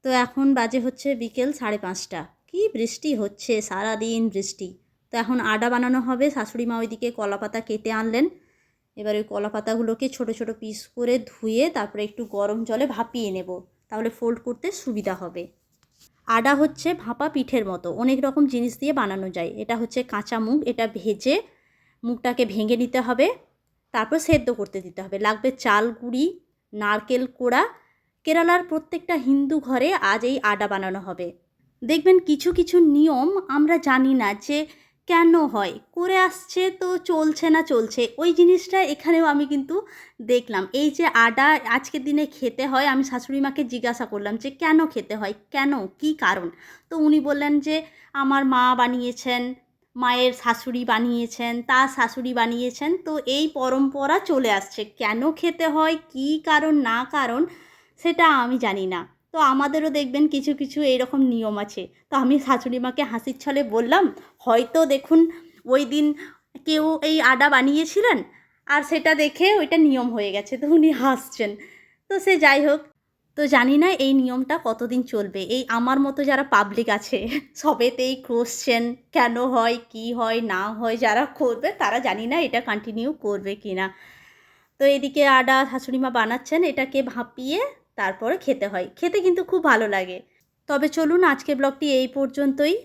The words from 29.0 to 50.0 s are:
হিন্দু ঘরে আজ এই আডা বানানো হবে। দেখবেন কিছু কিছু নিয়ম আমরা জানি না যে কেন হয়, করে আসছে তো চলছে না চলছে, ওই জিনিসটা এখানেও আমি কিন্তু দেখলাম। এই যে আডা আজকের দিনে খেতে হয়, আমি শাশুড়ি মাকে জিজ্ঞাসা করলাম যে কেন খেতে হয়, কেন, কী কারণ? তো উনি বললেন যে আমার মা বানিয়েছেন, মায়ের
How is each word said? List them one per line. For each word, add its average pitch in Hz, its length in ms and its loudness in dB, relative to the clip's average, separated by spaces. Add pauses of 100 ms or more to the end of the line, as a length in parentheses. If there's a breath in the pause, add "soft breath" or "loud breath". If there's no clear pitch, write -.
হিন্দু 277 440 0
ঘরে 262 340 0
আজ 208 320 0
এই 262 180 0
আডা 208 240 0
বানানো 190 320 -4
হবে। 180 320 -10 (520)
দেখবেন 330 360 4
কিছু 339 340 0
কিছু 349 260 2
নিয়ম 311 680 4
আমরা 302 300 4
জানি 269 360 4
না 214 200 2
যে 294 320 -4 (420 soft breath)
কেন 339 380 6
হয়, 214 340 -4 (120)
করে 370 260 0
আসছে 370 520 0
তো 370 280 -4
চলছে 320 520 0
না 320 120 4
চলছে, 233 460 0 (100)
ওই 330 160 0
জিনিসটা 359 480 4
এখানেও 320 440 2
আমি 285 200 2
কিন্তু 294 360 -4 (400 loud breath)
দেখলাম। 226 520 -2
এই 285 160 0
যে 330 160 -2
আডা 269 540 4 (100)
আজকের 262 340 -4
দিনে 294 220 0
খেতে 262 420 -6
হয়, 262 180 2
আমি 269 180 2
শাশুড়ি 269 380 -4
মাকে 277 220 -2
জিজ্ঞাসা 240 420 -4
করলাম 208 300 -6
যে 269 160 -8
কেন 320 360 4
খেতে 214 280 -6
হয়, 208 180 -6 (180)
কেন, 277 360 0
কী 302 260 -4
কারণ? 190 360 0 (400 loud breath)
তো 330 80 -6
উনি 302 220 6
বললেন 294 400 0
যে 311 260 -2 (280 loud breath)
আমার 277 320 0
মা 254 300 4
বানিয়েছেন, 247 760 -2 (420)
মায়ের 247 380 0